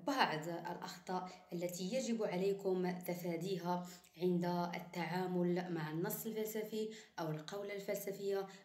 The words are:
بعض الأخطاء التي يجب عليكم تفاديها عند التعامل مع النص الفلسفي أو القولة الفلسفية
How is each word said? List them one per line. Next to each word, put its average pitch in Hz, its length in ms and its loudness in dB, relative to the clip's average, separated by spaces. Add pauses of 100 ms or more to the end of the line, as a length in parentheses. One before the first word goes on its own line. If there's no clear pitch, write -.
بعض 165 420 4
الأخطاء 180 840 -4 (220)
التي 175 420 -2
يجب 226 280 2
عليكم 185 760 2
تفاديها 175 880 0 (360)
عند 180 220 4 (300)
التعامل 175 1000 2
مع 156 180 -2
النص 185 360 -2
الفلسفي 214 640 -2 (300)
أو 160 120 0
القولة 202 440 -4
الفلسفية 196 720 -2 (180)